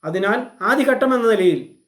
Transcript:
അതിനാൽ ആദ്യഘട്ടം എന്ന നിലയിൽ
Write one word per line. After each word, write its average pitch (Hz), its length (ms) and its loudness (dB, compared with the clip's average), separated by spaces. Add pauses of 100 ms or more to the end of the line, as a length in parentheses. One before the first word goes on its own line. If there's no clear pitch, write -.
അതിനാൽ 190 340 -2 (300)
ആദ്യഘട്ടം 262 480 0
എന്ന 233 160 0
നിലയിൽ 180 280 2 (280)